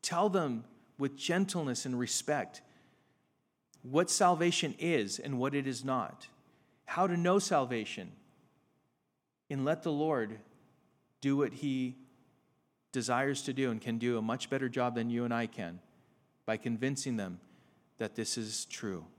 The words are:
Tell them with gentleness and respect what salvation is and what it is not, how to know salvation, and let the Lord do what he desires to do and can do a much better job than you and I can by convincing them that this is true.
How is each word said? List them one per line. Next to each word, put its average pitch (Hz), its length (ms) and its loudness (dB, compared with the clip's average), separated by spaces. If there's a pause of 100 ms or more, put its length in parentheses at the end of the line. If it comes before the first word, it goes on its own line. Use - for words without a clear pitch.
Tell 180 280 2
them 143 340 2 (340)
with 139 200 0
gentleness 170 680 0
and 127 140 -2
respect 123 600 -2 (1200)
what 151 280 2
salvation 170 720 4
is 135 400 0
and 139 180 -4
what 131 160 0
it 143 140 0
is 123 160 -6
not, 131 460 -4 (560)
how 185 220 2
to 175 100 2
know 175 220 6
salvation, 123 760 -2 (1400)
and 135 160 -2
let 156 180 0
the 170 80 0
Lord 135 480 0 (800)
do 139 160 2
what 139 200 2
he 131 420 -2 (960)
desires 131 480 2
to 139 100 -6
do 131 180 0
and 110 120 -4
can 117 160 -2
do 120 200 2
a 110 40 0
much 113 280 -2
better 135 200 0
job 123 260 0
than 117 140 -2
you 120 160 0
and 117 80 -2
I 117 140 -2
can 90 320 -8 (640)
by 110 100 0
convincing 123 640 -2
them 92 220 -6 (580)
that 110 180 -6
this - 220 -4
is 110 280 -6
true. 92 400 -8 (140)